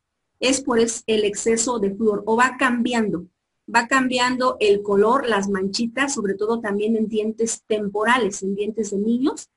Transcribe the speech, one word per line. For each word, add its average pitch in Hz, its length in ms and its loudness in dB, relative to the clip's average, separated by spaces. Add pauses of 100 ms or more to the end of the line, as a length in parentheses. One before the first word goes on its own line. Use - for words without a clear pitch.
(420)
es 262 180 2
por 262 180 0
es-, 233 300 0
el 214 160 2
exceso 226 560 0
de 196 160 -2
flúor, 214 300 0
o 220 100 2
va 254 240 2
cambiando, 233 680 0 (460)
va 240 140 2
cambiando 254 720 0
el 202 220 4
color, 214 460 2
las 202 200 0
manchitas, 214 680 -2
sobre 202 220 -2
todo 220 240 -2
también 214 360 0
en 220 120 0
dientes 220 580 -4
temporales, 214 800 0
en 196 120 -4
dientes 208 360 -4
de 196 60 -2
niños, 240 600 -2